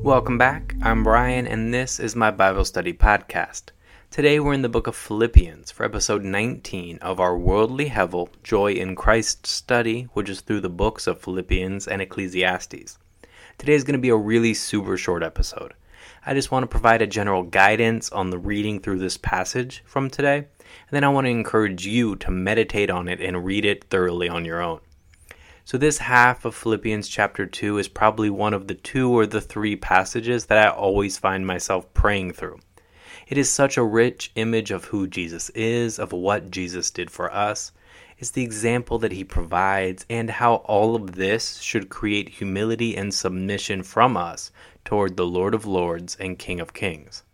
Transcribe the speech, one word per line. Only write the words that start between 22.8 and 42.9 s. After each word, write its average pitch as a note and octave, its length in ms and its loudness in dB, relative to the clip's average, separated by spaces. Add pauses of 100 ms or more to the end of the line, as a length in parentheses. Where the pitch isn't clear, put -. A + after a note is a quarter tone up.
on F2+ 200 -2
it F2+ 100 -4
and F2+ 240 -4
read G2 220 -2
it G2+ 240 0
thoroughly F2 400 0
on E2+ 160 -4
your E2+ 160 -6
own. D#3+ 180 -4 (840)
So - 120 -6
this D3 200 2
half B2 480 4
of A2+ 100 -6
Philippians G#2+ 540 -2
chapter G#2 360 -2
two G#2 320 -4
is G2 120 -2
probably G#2+ 400 2
one G#2 240 0
of G2 160 -6
the G2+ 40 -6
two B2+ 380 0
or A#2 140 6
the G#2 160 -2
three G#2+ 340 -4
passages A2 680 0
that G#2+ 200 6
I G2+ 40 8
always G2+ 480 0
find F#2+ 280 -2
myself F#2 480 -4
praying G2 380 2
through. D#2+ 280 -12 (680)
It C3+ 100 -2
is C3+ 140 2
such C#3 240 2
a B2+ 80 4
rich A2+ 520 2
image A2+ 360 -2
of F#2 140 -6
who G2 200 -4
Jesus E2+ 440 -8
is, A2+ 500 -2
of F#2+ 140 -6
what F#2+ 360 -2
Jesus F2+ 400 -6
did F2 220 -8
for F2+ 220 -8
us. G#2 400 -4 (440)
It's - 140 -10
the C3 140 -4
example A#2 540 -2
that A2 120 -2
he F#2+ 140 -8
provides, F#2 840 -2
and A#2 200 -4
how A#2 260 2
all G#2+ 400 2
of G2 200 -6
this G2 440 -2
should G2+ 300 -4
create G#2 400 -4
humility A2 680 -2